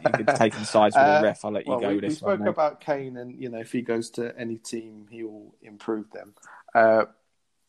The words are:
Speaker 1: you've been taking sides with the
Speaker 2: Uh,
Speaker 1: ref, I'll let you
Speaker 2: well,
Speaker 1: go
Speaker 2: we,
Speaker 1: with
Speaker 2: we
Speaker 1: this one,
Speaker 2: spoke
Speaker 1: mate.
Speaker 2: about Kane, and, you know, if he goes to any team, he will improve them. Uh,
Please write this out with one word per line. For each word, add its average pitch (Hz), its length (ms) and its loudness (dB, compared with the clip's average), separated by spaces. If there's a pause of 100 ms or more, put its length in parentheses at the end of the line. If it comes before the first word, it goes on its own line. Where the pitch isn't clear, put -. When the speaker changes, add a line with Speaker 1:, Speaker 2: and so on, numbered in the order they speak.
Speaker 1:
you've 117 200 -2
been 143 100 2
taking 110 300 0
sides 107 300 2
with 135 80 6
the 147 140 6
Speaker 2:
Uh, 151 60 4
Speaker 1:
ref, 104 200 -2
I'll 104 80 -6
let 104 140 -6
you 139 60 -4
Speaker 2:
well, 127 80 0
Speaker 1:
go 107 100 -2
Speaker 2:
we, 101 60 0
Speaker 1:
with 101 80 -2
Speaker 2:
we 101 60 -2
Speaker 1:
this 101 120 -6
one, 202 160 0
Speaker 2:
spoke 208 80 -6
Speaker 1:
mate. 190 60 2
Speaker 2:
about 151 280 -2
Kane, 135 380 -6
and, 123 240 -14
you 131 80 -8
know, 117 80 -10
if 113 140 -12
he 123 100 -2
goes 117 300 -4
to 117 280 -6
any 117 180 -8
team, 110 520 -12
he 117 140 -12
will 107 400 -14
improve 107 480 -6
them. 98 240 -18 (400)
Uh, 110 300 8 (640)